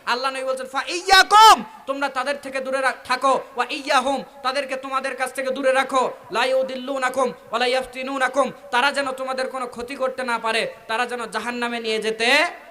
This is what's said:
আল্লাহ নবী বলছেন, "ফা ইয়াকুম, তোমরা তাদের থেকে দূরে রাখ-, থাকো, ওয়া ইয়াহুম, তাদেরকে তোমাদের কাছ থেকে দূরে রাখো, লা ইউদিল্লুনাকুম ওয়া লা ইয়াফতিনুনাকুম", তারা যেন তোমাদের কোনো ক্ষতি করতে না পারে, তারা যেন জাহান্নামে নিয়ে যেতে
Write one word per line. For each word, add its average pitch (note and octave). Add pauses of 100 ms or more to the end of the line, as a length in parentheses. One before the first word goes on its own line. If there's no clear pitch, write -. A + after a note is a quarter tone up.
আল্লাহ B3+
নবী C4
বলছেন, C4
"ফা C4+
ইয়াকুম, F#4+ (240)
তোমরা C#4
তাদের C4+
থেকে C4+
দূরে C4
রাখ-, B3+
থাকো, B3+ (160)
ওয়া A#3
ইয়াহুম, C4+ (200)
তাদেরকে C4
তোমাদের C4
কাছ B3+
থেকে C4
দূরে C4
রাখো, C4 (200)
লা A#3
ইউদিল্লুনাকুম C4
ওয়া -
লা B3
ইয়াফতিনুনাকুম", C4 (200)
তারা C4
যেন C4+
তোমাদের C4
কোনো C4
ক্ষতি A#3+
করতে C4
না A#3
পারে, A3+ (140)
তারা A#3
যেন A#3+
জাহান্নামে A#3+
নিয়ে A3
যেতে A3+ (260)